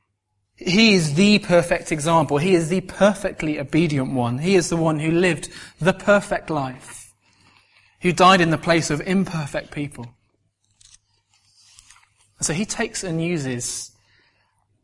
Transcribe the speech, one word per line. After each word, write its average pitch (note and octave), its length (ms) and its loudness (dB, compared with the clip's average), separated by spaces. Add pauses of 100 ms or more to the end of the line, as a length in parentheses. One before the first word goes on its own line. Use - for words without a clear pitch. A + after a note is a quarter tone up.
(580)
He G#3+ 360 4
is D3+ 220 2
the G3+ 240 4
perfect E3+ 520 0
example. D#3 460 0
He F3+ 180 2
is E3 140 0
the F#3 120 -2
perfectly F3+ 800 -2
obedient C#3+ 540 -2
one. B2 240 -2
He F3+ 180 0
is F3 140 2
the - 80 -2
one D#3+ 220 0
who D#3+ 120 -2
lived E3+ 380 0 (300)
the D#3+ 140 2
perfect - 560 0
life. C#3 560 -8 (960)
Who F3+ 100 0
died F3+ 300 6
in E3+ 80 2
the D#3 80 0
place E3 320 0
of D3 120 -4
imperfect E3+ 680 -4
people. C#3+ 360 -10 (2250)
And - 80 -8
so D#3+ 80 -2
he G3+ 120 -4
takes - 380 -8
and E3 200 -4
uses C3+ 680 -6 (920)